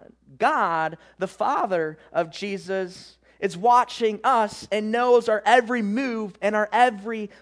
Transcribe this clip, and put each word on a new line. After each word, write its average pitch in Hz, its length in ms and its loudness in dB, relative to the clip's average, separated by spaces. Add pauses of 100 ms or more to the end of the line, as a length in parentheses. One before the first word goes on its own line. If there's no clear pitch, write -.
(380)
God, 170 600 0 (220)
the 190 80 -4
Father 185 720 -4 (160)
of 165 180 -2
Jesus, 190 840 -8 (240)
is 175 160 -4
watching 233 640 2
us 226 480 0
and 214 180 -2
knows 240 380 4
our 220 180 0
every 240 360 4
move 220 600 -4
and 208 140 0
our 214 160 0
every 220 580 0 (120)